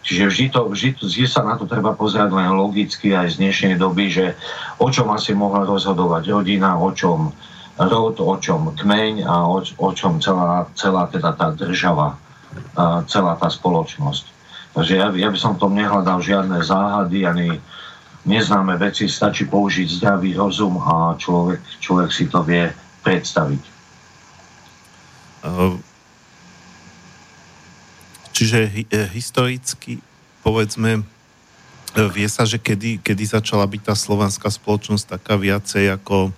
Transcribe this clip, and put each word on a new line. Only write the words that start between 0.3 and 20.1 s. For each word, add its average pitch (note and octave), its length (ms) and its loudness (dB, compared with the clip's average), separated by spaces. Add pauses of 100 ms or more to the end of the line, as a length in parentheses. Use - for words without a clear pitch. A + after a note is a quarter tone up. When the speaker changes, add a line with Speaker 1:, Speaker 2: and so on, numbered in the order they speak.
Speaker 1:
to, B2+ 160 2
vždy G2+ 320 0
to, - 80 -8
vždy A2+ 240 0
sa - 160 0
na G#2+ 80 0
to - 80 -6
treba G#2 320 0
pozerať G#2 400 0
len F#2+ 240 2
logicky G2+ 560 0
aj F2 200 0
z - 40 -8
dnešnej G2 400 2
doby, F#2 320 2
že F2+ 240 0 (480)
o C3+ 80 4
čom A2 240 2
asi - 160 -2
mohla G2+ 320 2
rozhodovať F#2 720 0
rodina, F#2+ 400 2
o F2+ 160 2
čom D#2+ 400 0 (480)
rod, A2 420 2
o F#2+ 160 2
čom D#2+ 400 -2
kmeň G#2 480 0
a F2 240 2
o, F#2 140 0
o - 340 -2
čom E2 240 0
celá, F2+ 560 0
celá F#2 320 0
teda E2+ 240 -2
tá D#2+ 220 -2
država, D#2 680 -2 (560)
a E2+ 320 0
celá F#2+ 320 0
tá F2 80 0
spoločnosť. - 760 -2 (520)
Takže D3+ 200 2
ja, G2 160 2
ja F#2 160 0
by G2+ 120 -2
som G#2 160 0
v - 40 -8
tom G2 160 2
nehľadal G2 440 0
žiadne F#2 440 0
záhady, G2 600 0
ani E2+ 360 0 (640)
neznáme G2 560 2
veci, G2+ 280 0
stačí - 400 -2
použiť F#2 520 0
zdravý F#2+ 360 2